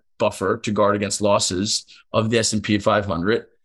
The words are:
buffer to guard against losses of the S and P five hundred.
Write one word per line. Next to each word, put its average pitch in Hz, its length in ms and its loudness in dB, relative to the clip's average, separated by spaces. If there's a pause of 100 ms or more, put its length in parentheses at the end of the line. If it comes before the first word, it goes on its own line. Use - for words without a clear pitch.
(180)
buffer 104 400 -2
to 117 140 -6
guard 104 240 2
against 101 260 -4
losses 101 640 0 (280)
of 110 160 0
the 117 80 2
S 110 160 0
and 104 100 -2
P 104 160 2
five 104 260 2
hundred. 98 420 -2 (180)